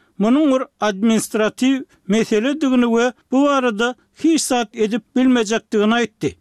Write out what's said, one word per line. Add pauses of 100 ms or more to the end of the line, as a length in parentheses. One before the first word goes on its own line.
(200)
munyň
bir (160)
administrativ (260)
mesele
digini
we (180)
bu
barada (280)
hiç
zat
edip
bilmejekdigini
aýtdy.